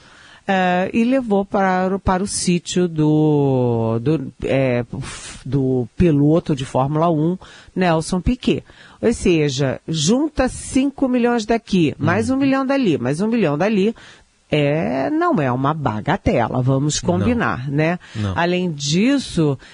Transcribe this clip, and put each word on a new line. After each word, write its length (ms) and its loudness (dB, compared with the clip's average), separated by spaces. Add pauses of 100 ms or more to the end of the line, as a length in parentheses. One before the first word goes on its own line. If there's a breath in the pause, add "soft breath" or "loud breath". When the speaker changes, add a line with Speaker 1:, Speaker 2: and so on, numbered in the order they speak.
(460 loud breath)
Speaker 1:
eh, 480 0
e 120 2
levou 400 0
para 500 0
o, 40 -4
para 220 0
o 60 -4
sítio 580 -2
do, 1160 2
do, 320 -2 (100)
eh, 400 0 (600 loud breath)
do 500 0
piloto 580 4
de 120 -4
Fórmula 440 0
um, 280 0 (360 loud breath)
Nelson 460 0
Piquet. 420 0 (400 loud breath)
Ou 120 2
seja, 720 0
junta 640 0
cinco 580 -2
milhões 380 0
daqui, 520 0
mais 320 0
Speaker 2:
Uhum. 60 0
Speaker 1:
um 40 0
milhão 260 2
dali, 320 2
mais 240 -2
um 60 0
milhão 300 0
dali, 380 0 (560 loud breath)
é, 580 0
não 320 0
é 80 0
uma 240 0
bagatela, 880 -2
vamos 400 0
Speaker 2:
Não. 80 -2
Speaker 1:
combinar, 640 -2
né? 260 0 (160 loud breath)
Speaker 2:
Não. 240 -4
Speaker 1:
Além 320 -2
disso, 880 0 (160 loud breath)